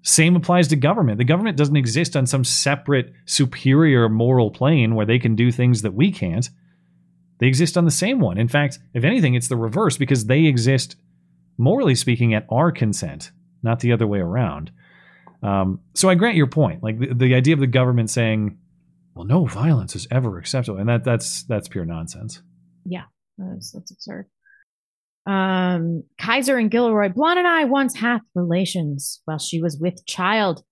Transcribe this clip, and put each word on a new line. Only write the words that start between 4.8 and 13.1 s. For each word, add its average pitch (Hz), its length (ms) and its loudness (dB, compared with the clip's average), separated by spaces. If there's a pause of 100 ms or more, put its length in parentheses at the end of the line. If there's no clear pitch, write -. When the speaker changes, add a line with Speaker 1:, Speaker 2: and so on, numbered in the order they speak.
Speaker 1:
where 107 120 0
they 120 120 2
can 113 160 0
do 120 160 2
things 123 320 2
that 98 120 -4
we 147 180 2
can't. 95 360 -4 (920)
They 120 80 2
exist 147 280 0
on 170 80 2
the 160 60 4
same 226 300 -2
one. 95 180 0
In 117 100 0
fact, 147 300 -2 (160)
if 120 80 -2
anything, 165 320 2
it's 120 140 -2
the 127 80 -2
reverse 127 400 0
because 127 300 0
they 143 180 4
exist, 127 520 2 (600)
morally 156 360 2
speaking, 120 380 0
at 107 180 -2
our 151 220 2
consent, 98 600 -6 (300)